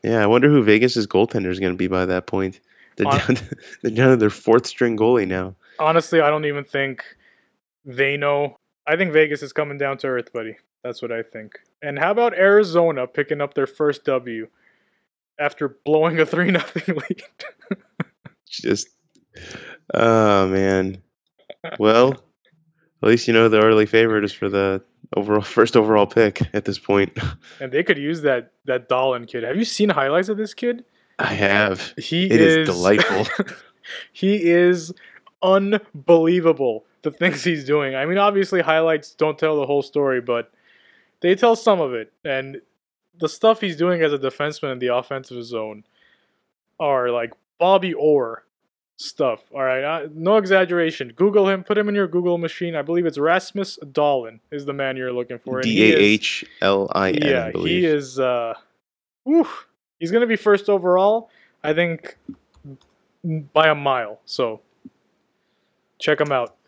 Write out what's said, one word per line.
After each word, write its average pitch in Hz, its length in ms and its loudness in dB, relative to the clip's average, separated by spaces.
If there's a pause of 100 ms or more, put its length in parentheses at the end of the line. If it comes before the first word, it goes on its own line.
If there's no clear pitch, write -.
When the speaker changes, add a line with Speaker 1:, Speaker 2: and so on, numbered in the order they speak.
Speaker 1:
Yeah, 110 200 2
I - 20 4
wonder 123 240 6
who 143 140 6
Vegas's 110 440 4
goaltender 98 440 0
is 92 80 -6
gonna 90 160 -2
be 92 120 -2
by 92 180 0
that 92 200 -2
point. 95 340 -4 (360)
They're - 120 -2
Speaker 2:
Hon- 139 120 2
Speaker 1:
down - 160 0
to, - 200 -12 (120)
<laughs> - 160 -20
they're 113 80 -2
down 127 180 4
to 131 80 6
their 107 140 4
fourth 120 340 2
string 117 320 -2
goalie 110 300 2
now. 92 280 -6 (240)
Speaker 2:
Honestly, 160 420 2
I 147 80 4
don't 151 160 -2
even 143 180 -6
think 135 400 -6 (840)
they 139 300 -2
know. 143 420 -4 (280)
I 151 120 0
think 180 160 -2
Vegas 151 280 2
is 139 100 -14
coming 143 280 -6
down 139 200 -4
to 139 80 -8
earth, 123 240 -6
buddy. 113 260 -10 (260)
That's 123 180 -10
what 117 100 -8
I 113 120 -8
think. 107 360 -18 (220)
And 143 160 -8
how 165 140 0
about 233 240 0
Arizona 175 720 2
picking 147 340 -6
up 139 140 -6
their 135 100 0
first 147 400 -4
W 123 420 -4 (920)
after 147 300 -4 (140)
blowing 156 360 2
a 156 60 4
<laughs> - 20 -14
three 170 240 0
nothing 170 460 -4
lead? - 260 -8 (480)
<laughs> - 100 -10 (680)
Speaker 1:
Just, - 420 -6 (1040)
oh, 107 540 4
man. 95 520 0 (800)
Well, 113 320 4 (880)
at 107 80 2
least 117 180 2
you 117 60 0
know 113 160 6
the 107 140 4
early 110 240 4
favorite 110 360 2
is 101 100 -6
for 101 160 -6
the 98 340 -2 (340)
overall, 104 240 0
first 113 340 2
overall 107 300 4
pick 107 360 0 (120)
at 104 120 -4
this 98 120 -6
point. 101 400 0 (220)
<laughs> - 200 -20
Speaker 2:
And 131 120 -12
they 143 100 -2
could 175 160 0
use 151 240 -6
that, 131 300 -2 (140)
that 127 220 -4
Dahlin 127 400 -2
kid. 117 160 -8
Have 131 140 -6
you 226 80 -2
seen 208 240 -2
highlights 156 400 0
of 208 80 -4
this 214 160 -8
kid? 240 300 -6 (340)
Speaker 1:
I - 160 -4
have. 101 640 0
Speaker 2:
He 175 320 -4
Speaker 1:
It 117 120 4
is 160 160 6
Speaker 2:
is 160 100 0
Speaker 1:
delightful. 98 580 0 (200)
Speaker 2:
<laughs> - 100 -18 (560)
He 190 380 0
is 175 440 2 (500)
unbelievable, 170 1400 2 (160)
the 156 100 -6
things 156 320 -2
he's 160 220 -4
doing. 139 300 -2
I 135 100 -4
mean, 175 120 -2
obviously, 196 440 0
highlights 160 540 0
don't 156 220 -2
tell 156 220 -2
the 139 60 -2
whole 143 160 0
story, 135 400 -2
but 120 300 -6 (720)
they 180 140 2
tell 233 200 4
some 214 260 2
of 131 120 -4
it. 110 180 -10 (120)
And 135 380 -8 (580)
the 160 100 -4
stuff 220 320 0
he's 185 140 -4
doing 170 260 0
as 151 120 0
a 143 60 -4
defenseman 147 540 -6
in 127 60 -10
the 123 80 -4
offensive 123 560 -6
zone 110 400 -10 (960)
are, 135 300 0
like, 117 240 -4 (260)
Bobby 180 340 2
Orr 139 500 0 (540)
stuff, 123 440 -4 (120)
all 139 100 -4
right? 131 200 -2
Uh, 156 300 -6
no 175 240 2
exaggeration. 175 800 0
Google 196 340 4
him. 190 140 -2
Put 208 140 -2
him 208 120 0
in 202 60 -2
your 196 120 0
Google 175 300 0
machine. 170 380 -6
I 147 80 -4
believe 170 240 -2
it's 143 100 -4
Rasmus 180 640 -2
Dahlin 135 560 -2 (120)
is 143 140 -10
the 139 80 -8
man 135 220 -6
you're 127 180 -6
looking 123 260 -8
for. 131 200 -6
And 131 80 -4
he 110 240 6
is 92 40 4
Speaker 1:
D - 60 4
A 104 60 6
H - 380 0 (160)
L 98 320 0
I 95 180 0
N, - 120 -2
Speaker 2:
Yeah, 131 220 0
Speaker 1:
I 110 60 -8
believe. 165 300 -2
Speaker 2:
he 175 40 2
is, 139 340 -2
uh, 120 340 -2 (680)
whew, 320 240 2 (520)
he's 165 120 -6
gonna 233 160 2
be 226 80 0
first 202 340 2
overall, 196 600 2 (340)
I 156 100 -2
think, 165 440 -4 (1400)
by 156 140 4
a 151 80 4
mile. 127 500 -4
So 113 360 -6 (1400)
check 151 200 0
him 147 120 0
out. 123 240 -2 (120)